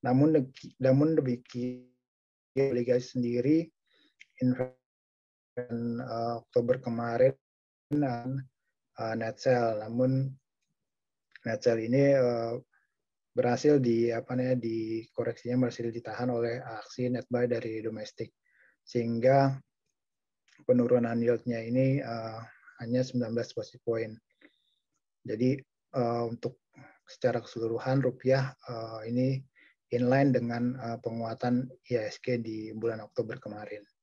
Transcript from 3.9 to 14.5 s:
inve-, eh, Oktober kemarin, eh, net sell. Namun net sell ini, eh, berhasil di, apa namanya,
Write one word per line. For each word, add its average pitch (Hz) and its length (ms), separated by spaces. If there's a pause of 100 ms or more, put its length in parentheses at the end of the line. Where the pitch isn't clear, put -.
inve-, 247 400 (800)
eh, 117 800
Oktober 123 400
kemarin, 117 560 (560)
eh, 127 1300
net 113 240
sell. 117 400
Namun 131 480 (1120)
net 113 160
sell 117 240
ini, 139 320
eh, 120 400 (800)
berhasil 127 480
di, 117 320
apa 120 240
namanya, 127 240